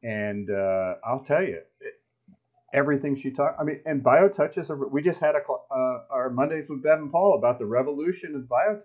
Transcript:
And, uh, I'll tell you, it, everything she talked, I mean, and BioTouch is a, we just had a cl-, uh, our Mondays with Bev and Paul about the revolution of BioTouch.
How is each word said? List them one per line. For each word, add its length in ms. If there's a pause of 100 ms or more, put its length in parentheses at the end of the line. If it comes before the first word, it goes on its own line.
And, 460
uh, 540
I'll 220
tell 180
you, 160 (220)
it, 200 (720)
everything 460
she 120
talked, 280
I 60
mean, 200
and 160
BioTouch 560
is 120
a, 60
we 280
just 160
had 160
a 100
cl-, 240
uh, 440
our 160
Mondays 400
with 120
Bev 180
and 120
Paul 260
about 220
the 60
revolution 680
of 80
BioTouch. 420